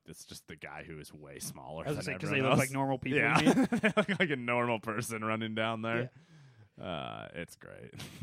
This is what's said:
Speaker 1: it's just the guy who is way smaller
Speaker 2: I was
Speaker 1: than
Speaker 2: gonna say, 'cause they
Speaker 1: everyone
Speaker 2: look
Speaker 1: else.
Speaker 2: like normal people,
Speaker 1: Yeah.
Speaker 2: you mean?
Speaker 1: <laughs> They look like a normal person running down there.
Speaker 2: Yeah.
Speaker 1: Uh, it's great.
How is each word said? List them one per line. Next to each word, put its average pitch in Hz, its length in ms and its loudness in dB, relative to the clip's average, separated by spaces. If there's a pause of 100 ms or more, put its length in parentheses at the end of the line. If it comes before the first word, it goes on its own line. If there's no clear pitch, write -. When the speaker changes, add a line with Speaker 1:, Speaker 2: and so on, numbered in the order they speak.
Speaker 1:
it's - 180 -16
just - 220 -16
the 87 80 -14
guy 76 300 -12
who 78 160 -12
is 71 120 -16
way 71 280 -16
smaller 76 440 -10
Speaker 2:
I - 60 -4
was 147 60 -2
Speaker 1:
than 139 80 -8
Speaker 2:
gonna 143 100 -6
say, - 60 -10
'cause 151 100 -4
they 147 80 2
Speaker 1:
everyone 135 120 4
Speaker 2:
look 131 100 6
Speaker 1:
else. 135 80 2
Speaker 2:
like 135 40 -6
normal 135 260 0
people, 135 200 0
Speaker 1:
Yeah. 123 220 6
Speaker 2:
you 156 160 8
mean? 254 120 6
Speaker 1:
<laughs> 226 120 0
They 208 160 2
look 202 240 2
like 180 100 4
a 143 60 0
normal 120 420 2
person 110 460 -2
running 110 320 0
down 110 260 0
there. 117 200 2
Speaker 2:
Yeah. 131 60 -2 (720)
Speaker 1:
Uh, 60 560 -6
it's - 220 -8
great. 50 380 -16 (280)